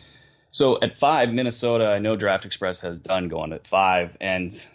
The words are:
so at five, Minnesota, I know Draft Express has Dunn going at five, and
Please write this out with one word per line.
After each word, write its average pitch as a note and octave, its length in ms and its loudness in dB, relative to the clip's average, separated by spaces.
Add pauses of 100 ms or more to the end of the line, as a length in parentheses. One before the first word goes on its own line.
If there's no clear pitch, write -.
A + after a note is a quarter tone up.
(500)
so C3+ 300 2
at A#2+ 160 -2
five, C#3 340 2
Minnesota, A#2+ 560 0
I G#2 120 2
know G#2+ 180 0
Draft G2+ 300 0
Express F#2 340 -6
has F2 180 -8
Dunn F2+ 300 -2
going D#2+ 240 -6
at D#2 140 -12
five, F#2 540 2
and F#2 320 -4 (220)